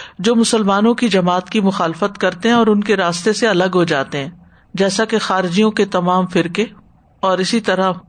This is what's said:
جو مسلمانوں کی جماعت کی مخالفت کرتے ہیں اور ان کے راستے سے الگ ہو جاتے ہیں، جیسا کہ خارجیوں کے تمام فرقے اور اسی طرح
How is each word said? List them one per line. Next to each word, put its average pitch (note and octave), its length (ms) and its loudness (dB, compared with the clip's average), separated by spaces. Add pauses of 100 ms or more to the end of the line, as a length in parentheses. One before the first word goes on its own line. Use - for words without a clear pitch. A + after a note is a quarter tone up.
(200)
جو A3 160 2
مسلمانوں A3 580 2
کی A#3+ 160 -2
جماعت F3+ 400 0
کی A3 120 -2
مخالفت F#3+ 560 -2
کرتے F3+ 320 -2
ہیں A#3+ 60 4
اور A#3 120 4
ان G#3 140 2
کے G#3 140 0
راستے F3 380 0
سے A3+ 140 -2
الگ F#3 280 2
ہو F3+ 80 4
جاتے D3 400 -2
ہیں، C#3+ 60 -10 (440)
جیسا G3 320 0
کہ A3 140 0
خارجیوں F#3+ 520 0
کے G#3+ 160 0
تمام F3+ 400 0
فرقے F3 380 -2 (580)
اور F#3 140 2
اسی F#3+ 240 -2
طرح F#3 300 0 (180)